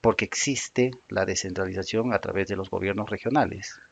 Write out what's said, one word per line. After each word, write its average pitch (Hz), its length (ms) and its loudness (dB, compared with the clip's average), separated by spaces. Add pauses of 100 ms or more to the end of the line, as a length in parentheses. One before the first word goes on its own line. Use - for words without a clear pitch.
porque 110 240 4
existe - 640 0 (180)
la 98 180 2
descentralización 95 840 -2
a 104 60 4
través 92 300 0
de 101 80 -2
los 95 160 -6
gobiernos 98 400 -2
regionales. 110 680 0 (120)